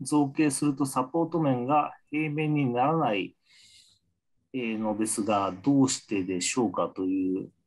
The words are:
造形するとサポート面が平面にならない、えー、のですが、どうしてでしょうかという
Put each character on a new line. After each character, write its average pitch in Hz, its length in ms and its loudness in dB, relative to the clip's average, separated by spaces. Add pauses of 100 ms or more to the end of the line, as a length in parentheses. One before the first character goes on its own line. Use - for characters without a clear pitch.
造 143 280 2
形 147 240 2
す 147 140 -2
る 143 100 0
と 139 100 -2
サ 135 160 -2
ポ 165 220 0
ー 165 40 -2
ト 170 120 -2
面 127 260 0
が 147 280 2 (180)
平 156 180 -2
面 151 240 -2
に 139 180 2
な 127 140 2
ら 160 100 2
な 117 200 0
い、 - 180 -4 (1160)
え 135 60 -6
ー、 113 200 -4
の 107 180 -2
で 107 100 -2
す 107 180 -2
が、 98 280 0 (120)
ど 139 180 4
う 131 60 6
し - 180 -6
て 98 160 -2
で 90 180 -2
し - 180 -4
ょ 117 80 4
う 92 60 -4
か 87 160 0
と - 140 -6
い 92 420 -2
う - 60 -16 (160)